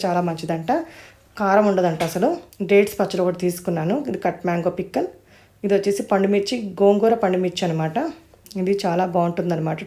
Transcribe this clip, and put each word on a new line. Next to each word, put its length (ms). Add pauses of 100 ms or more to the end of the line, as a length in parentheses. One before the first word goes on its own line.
చాలా 160
మంచిదంట, 520 (680)
కారం 280
ఉండదంట 360
అసలు. 340 (260)
డేట్స్ 380
పచ్చడి 220
ఒకటి 160
తీసుకున్నాను. 680
ఇది 100
కట్ 280
మ్యాంగో 240
పిక్కల్, 360 (580)
ఇది 100
వచ్చేసి 280
పండుమిర్చి, 800
గోంగూర 320
పండుమిర్చి 500
అనమాట. 300 (600)
ఇది 300
చాలా 200
బాగుంటుందన్నమాట 800